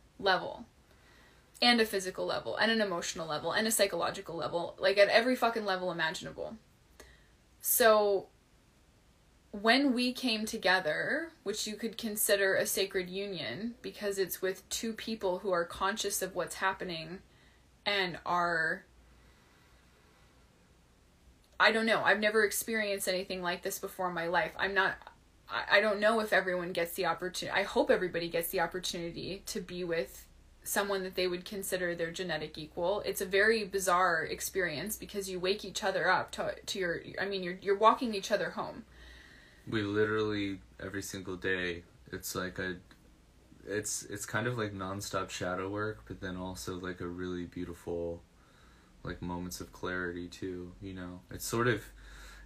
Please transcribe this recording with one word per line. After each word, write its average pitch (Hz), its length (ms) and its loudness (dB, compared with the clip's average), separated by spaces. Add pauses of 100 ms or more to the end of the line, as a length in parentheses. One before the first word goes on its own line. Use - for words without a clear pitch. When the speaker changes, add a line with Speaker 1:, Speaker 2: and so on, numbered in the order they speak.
(180)
Speaker 1:
level, 185 460 2 (960)
and 240 220 8
a - 20 8
physical 185 400 -2
level, 156 320 -2
and 220 160 4
an 226 80 4
emotional 175 460 -2
level, 156 260 -2
and 214 140 2
a 226 40 2
psychological 180 680 0
level, 170 420 -4
like, 196 180 4
at 202 140 8
every 247 260 6
fucking 233 300 2
level 185 260 0
imaginable. 160 640 -4 (1040)
So 208 680 6 (1200)
when 233 420 4
we 247 180 0
came 220 320 -2
together, 185 840 0 (140)
which 214 200 -4
you 208 120 -6
could 220 200 -4
consider 202 600 4
a 202 100 4
sacred 190 420 0
union, 185 760 -6
because 196 360 -6
it's - 240 -2
with 190 260 -4
two 226 240 -4
people 208 460 -4
who 196 140 0
are 170 120 2
conscious 202 580 -2
of 185 120 -6
what's 170 220 -4
happening 185 640 -4 (680)
and 190 400 0
are, 170 580 2 (2750)
I 208 100 8
don't 220 160 2
know, 190 160 2
I've 190 160 4
never 214 260 4
experienced 208 600 -2
anything 185 360 -2
like 180 200 -2
this 190 160 -4
before - 300 -4
in 180 60 -4
my 170 120 -2
life. 165 320 2
I'm 196 160 -2
not, 190 220 2 (520)
I, - 300 2
I - 20 6
don't 208 200 2
know 220 180 6
if 214 140 0
everyone 180 400 2
gets 170 220 -2
the 185 100 -2
opportu-, 170 480 -2
I 196 100 2
hope 233 300 4
everybody 175 360 2
gets 170 200 -2
the 190 100 -2
opportunity 170 880 -4
to 214 140 -6
be 180 240 -6
with 175 420 -4 (380)
someone 202 400 0
that 185 100 -8
they 185 140 2
would 180 160 -4
consider 185 500 -2
their 165 160 -2
genetic 160 480 -6
equal. 175 480 -2
It's 196 140 -2
a 190 60 -2
very 208 360 6
bizarre 180 640 4
experience, 175 720 -2
because 190 340 -6
you 185 80 -4
wake 190 260 0
each 185 200 -6
other 185 260 2
up 147 220 2
to, - 240 -4 (100)
to - 140 -6
your, 165 220 -2 (180)
I 190 60 0
mean, 196 180 -2
you're, 180 180 -4
you're 196 160 2
walking 220 380 6
each 196 160 -2
other 180 180 0
home. - 340 -8 (840)
Speaker 2:
We 113 140 0
literally, 104 800 2 (200)
every 95 220 -8
single 95 360 -8
day, 90 480 -2 (280)
it's - 220 -8
like 92 240 -4
a, 92 180 -4 (880)
it's, 104 360 -4
it's - 240 -8
kind 107 200 0
of 123 120 -2
like 104 160 -4
nonstop 95 560 -4
shadow 95 400 -4
work, 107 360 -4
but 95 140 -12
then 92 160 -6
also, 92 380 -8
like, 90 260 -8
a 90 60 -6
really 87 400 -6
beautiful, 85 760 -6 (840)
like, - 180 -8
moments 90 400 -6
of 82 100 -14
clarity 87 560 -6
too, 90 440 -8 (100)
you 98 100 -10
know? 90 280 -10 (100)
It's - 160 -10
sort 117 200 2
of, 110 160 2 (640)